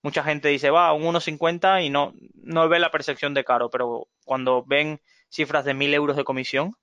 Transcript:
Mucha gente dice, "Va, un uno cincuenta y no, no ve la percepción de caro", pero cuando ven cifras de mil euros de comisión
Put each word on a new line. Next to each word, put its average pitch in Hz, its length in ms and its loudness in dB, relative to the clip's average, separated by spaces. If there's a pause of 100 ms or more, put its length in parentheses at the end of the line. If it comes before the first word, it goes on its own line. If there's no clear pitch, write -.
Mucha 147 220 -4
gente 147 260 0
dice, 143 220 2
"Va, 165 220 6
un 151 120 -2
uno 170 140 0
cincuenta 170 640 0
y 147 100 -2
no, 143 220 0 (200)
no 165 340 0
ve 170 120 4
la 170 100 2
percepción 143 460 -4
de 135 80 0
caro", 120 260 0
pero 120 380 -4 (180)
cuando 131 400 0
ven 147 340 0 (300)
cifras 147 340 -2
de 139 120 -2
mil 143 180 0
euros 147 240 0
de 139 60 -2
comisión 135 600 -4